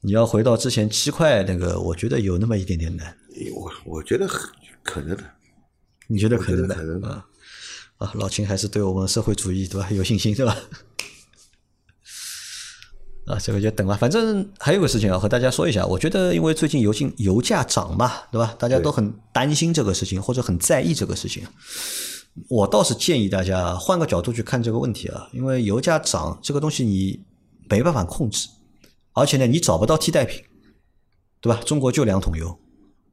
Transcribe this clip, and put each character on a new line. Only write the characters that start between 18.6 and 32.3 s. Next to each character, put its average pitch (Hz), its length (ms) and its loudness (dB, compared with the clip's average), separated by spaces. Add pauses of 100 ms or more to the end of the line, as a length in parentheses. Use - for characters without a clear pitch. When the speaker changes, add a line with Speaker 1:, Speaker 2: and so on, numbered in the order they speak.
Speaker 1:
家 127 120 4
都 113 120 2
很 110 220 0 (220)
担 139 200 2
心 165 200 2
这 151 100 2
个 98 80 2
事 - 140 -2
情， 92 120 -2
Speaker 2:
对。 98 40 -4
Speaker 1:
或 127 100 -2
者 123 80 0
很 90 180 0
在 143 220 2
意 160 140 2
这 104 100 -2
个 92 100 -4
事 - 140 -8
情。 - 180 -8 (1000)
我 107 180 4
倒 104 160 4
是 - 120 2
建 135 260 2
议 101 80 2
大 95 160 0
家 90 300 0
换 175 240 0
个 160 80 0
角 87 160 0
度 123 100 -4
去 117 100 -4
看 120 200 -2
这 113 100 0
个 113 60 0
问 131 120 -2
题 - 180 -8
啊， - 260 -14
因 123 100 -6
为 131 180 0
油 104 160 2
价 156 200 2
涨 82 440 -4
这 143 120 -4
个 143 40 0
东 151 120 0
西 143 140 -2
你 95 380 0 (460)
没 104 140 4
办 170 100 4
法 120 100 2
控 107 280 -2
制， - 180 -6 (640)
而 127 140 4
且 143 100 2
呢， 131 100 4
你 139 140 4
找 87 160 2
不 90 80 4
到 156 140 4
替 160 120 0
代 156 140 2
品， - 180 -8 (1000)
对 117 120 2
吧？ 110 140 0
中 151 120 2
国 127 140 2
就 147 120 2
两 98 140 4
桶 85 160 0